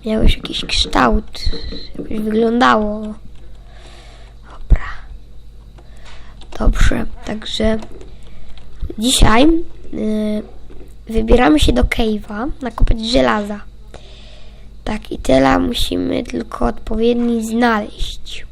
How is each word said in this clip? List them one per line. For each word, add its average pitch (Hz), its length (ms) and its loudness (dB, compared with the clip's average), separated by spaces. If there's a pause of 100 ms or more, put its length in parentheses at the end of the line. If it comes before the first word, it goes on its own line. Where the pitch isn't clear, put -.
Miało 220 180 0
już - 140 6
jakiś - 280 -8
kształt, - 720 0 (580)
jakoś - 220 -6
wyglądało. 220 800 2 (1500)
Dobra. - 340 2 (1700)
Dobrze, 226 460 6 (200)
także 214 520 -2 (1200)
dzisiaj, 240 500 6 (460)
y, 214 500 -2 (680)
wybieramy 247 500 4
się - 140 4
do 240 100 4
cave'a 214 680 -2 (120)
nakopać 226 440 2
żelaza. 107 540 2 (1200)
Tak, - 280 -6
i - 60 -6
tyle 131 420 4
musimy - 640 -2
tylko - 420 -6
odpowiedni 233 840 0
znaleźć. - 1040 -2